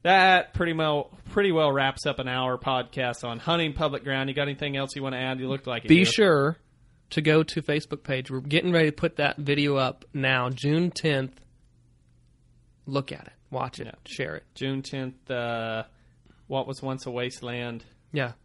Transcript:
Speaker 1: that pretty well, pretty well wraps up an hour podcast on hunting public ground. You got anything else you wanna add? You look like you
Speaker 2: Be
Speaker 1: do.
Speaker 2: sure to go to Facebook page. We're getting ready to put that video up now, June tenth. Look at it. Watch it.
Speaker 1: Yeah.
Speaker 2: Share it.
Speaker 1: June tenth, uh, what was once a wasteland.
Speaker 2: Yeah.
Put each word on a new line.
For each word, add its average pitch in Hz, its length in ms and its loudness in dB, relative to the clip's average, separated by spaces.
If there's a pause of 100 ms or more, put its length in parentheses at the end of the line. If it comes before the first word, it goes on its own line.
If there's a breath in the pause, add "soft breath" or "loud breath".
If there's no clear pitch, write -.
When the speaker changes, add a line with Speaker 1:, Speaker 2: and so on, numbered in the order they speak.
Speaker 1:
that 185 520 6
pretty 170 180 0
well, 156 380 0 (220)
pretty 202 200 2
well 156 220 4
wraps 135 320 0
up 139 140 -2
an 127 100 -4
hour 127 280 -2
podcast 127 680 -4
on 117 120 -6
hunting 165 340 0
public 143 320 -2
ground. 135 240 -2
You 139 60 -6
got 143 80 0
anything 139 340 -4
else 135 180 -4
you 139 80 -6
wanna 131 140 -4
add? 131 240 -4
You 131 80 -6
look 139 180 -6
like 117 160 -4
you - 60 -10
Speaker 2:
Be 170 100 10
Speaker 1:
do. 190 60 8
Speaker 2:
sure 165 520 4 (520)
to 160 120 -2
go 156 220 6
to 151 180 -2
Facebook 147 420 -4
page. 131 280 -4
We're 131 80 -4
getting 151 320 0
ready 165 160 4
to 151 80 0
put - 220 -2
that 143 200 0
video 143 380 0
up 131 380 -2
now, 131 360 0
June 151 420 0
tenth. 139 460 -2 (1500)
Look 139 260 -4
at - 160 -14
it. - 60 -20 (180)
Watch 131 280 -6
it. - 80 -10
Speaker 1:
Yeah. - 60 -16 (120)
Speaker 2:
Share 78 300 -8
it. - 80 -14 (120)
Speaker 1:
June 135 280 -4
tenth, 131 460 -10
uh, 117 540 -4 (640 soft breath)
what 135 200 -4
was 135 140 -10
once 131 240 -6
a 127 60 -6
wasteland. 123 720 -6 (280)
Speaker 2:
Yeah. 131 220 -4 (120)